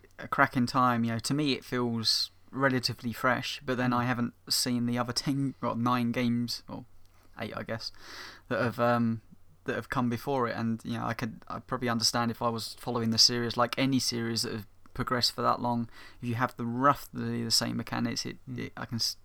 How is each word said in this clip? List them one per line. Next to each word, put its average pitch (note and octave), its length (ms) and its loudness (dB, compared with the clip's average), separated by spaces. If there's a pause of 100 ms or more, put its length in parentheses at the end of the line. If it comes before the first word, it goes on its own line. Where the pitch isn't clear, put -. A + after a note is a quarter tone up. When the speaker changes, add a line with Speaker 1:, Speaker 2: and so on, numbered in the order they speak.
(180)
Speaker 1:
a - 100 -12
Crack - 280 4
in B2 100 4
Time. B2 380 4
You A#2 80 0
know, A#2 80 0
to - 140 -2
me, C#3+ 200 2
it - 100 -6
feels A#2 680 0 (200)
relatively B2+ 640 0
fresh, B2 520 0
but C3 140 0
then B2 140 2
Speaker 2:
Hmm. A#2+ 60 2
Speaker 1:
I A#2+ 60 2
haven't A#2+ 300 0 (160)
seen B2 360 2
the A#2+ 120 0
other A#2+ 140 -2
<laughs> - 20 -6
ten, C#3 480 0
or A#2 140 -2
nine A#2+ 360 2
games, A#2+ 560 0
or G#2+ 160 -10 (560)
eight, A2 160 -8
I A2+ 60 -6
guess, A2 280 -6 (580)
that A2+ 120 0
have, A#2+ 200 0
um, A#2 420 4 (420)
that B2 120 -2
have A2 120 -6
come B2 220 0
before A#2+ 380 0
it. - 80 -4
And, A2+ 280 -2
you A#2 140 -4
know, A#2+ 80 -4
I A#2 80 -2
could, A2+ 340 -6
I'd - 180 -10
probably B2 220 -2
understand A#2 420 2
if A2+ 120 -6
I A#2+ 80 2
was A2+ 280 -6
following A#2+ 320 0
the A2+ 80 2
series, A#2+ 380 4
like A#2+ 220 2
any C3+ 200 4
series A#2 440 0
that A#2 100 -4
have G#2+ 140 -8 (280)
progressed B2 400 0
for B2 80 -4
that A#2+ 180 2
long, A#2+ 300 -2 (320)
if A#2+ 40 -6
you A#2 100 0
have B2 200 0
the B2 80 -4
roughly A#2 800 0
the A#2 60 -4
same A#2 260 2
mechanics, A#2 480 -2
it, B2+ 140 -8 (120)
Speaker 2:
Mm. B2 100 -6
Speaker 1:
it, A2+ 180 -10
I B2+ 80 -6
can - 100 -6
s-, - 280 -2